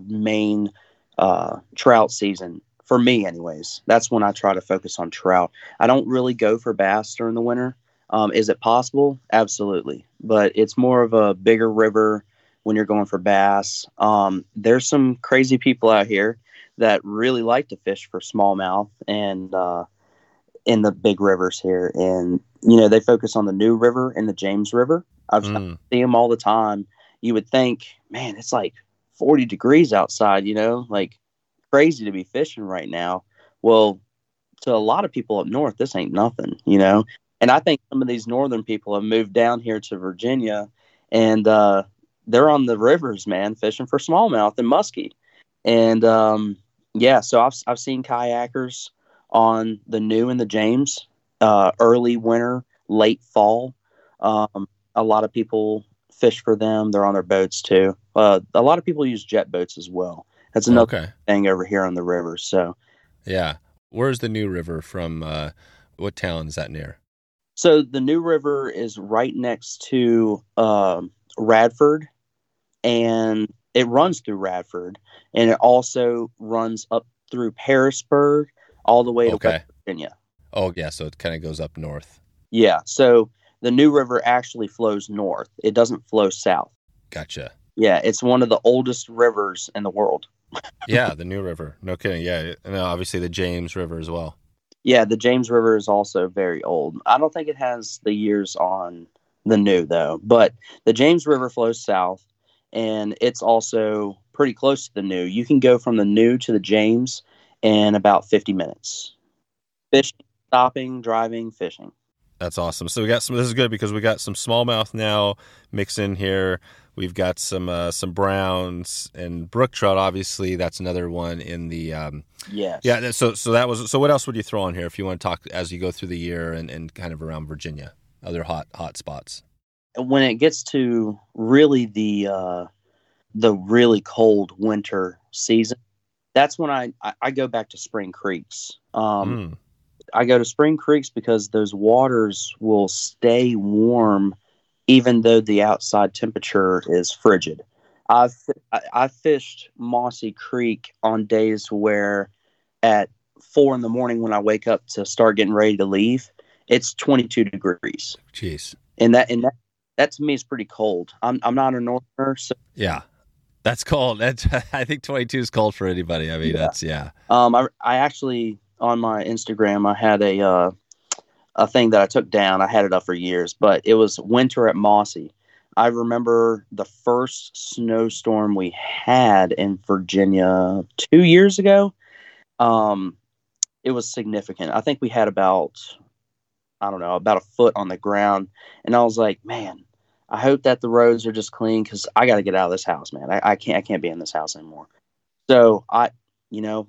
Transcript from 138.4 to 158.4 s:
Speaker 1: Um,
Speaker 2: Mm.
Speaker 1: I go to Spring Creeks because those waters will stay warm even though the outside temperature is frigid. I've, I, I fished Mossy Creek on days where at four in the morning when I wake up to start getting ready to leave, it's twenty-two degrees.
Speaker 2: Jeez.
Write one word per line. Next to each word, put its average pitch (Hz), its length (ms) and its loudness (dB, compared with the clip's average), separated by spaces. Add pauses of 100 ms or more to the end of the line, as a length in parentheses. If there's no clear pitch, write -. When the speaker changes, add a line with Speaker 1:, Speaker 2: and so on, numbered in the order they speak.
Speaker 1:
Um, 107 360 -2 (220)
Speaker 2:
Mm. - 60 -18 (540)
Speaker 1:
I 120 140 2
go 123 140 6
to 117 60 0
Spring 151 300 2
Creeks 147 360 0
because 110 380 -2
those 107 220 -2
waters 110 880 2
will 107 280 2
stay 120 680 0
warm 104 800 2 (540)
even 123 340 6
though 113 180 6
the 104 220 2
outside 104 540 0
temperature 92 720 -2
is 90 240 0
frigid. 82 500 2 (480)
I've, 123 240 4 (380)
I, 113 100 -4 (100)
I 127 160 0
fished - 680 -4
Mossy 120 540 -6
Creek 117 720 -6
on 110 240 0
days 110 440 0
where 101 600 -2 (500)
at 107 300 2 (280)
four 139 360 2
in 123 60 -4
the 117 80 -4
morning 120 340 -2
when 110 100 -2
I 104 60 0
wake 107 280 -2
up 113 160 -2 (120)
to 101 100 -6
start 110 320 2
getting 107 160 0
ready 107 240 2
to 95 80 0
leave, 107 460 0 (340)
it's - 300 0
twenty-two 123 480 0
degrees. - 760 -6 (160)
Speaker 2:
Jeez. - 400 -10 (240)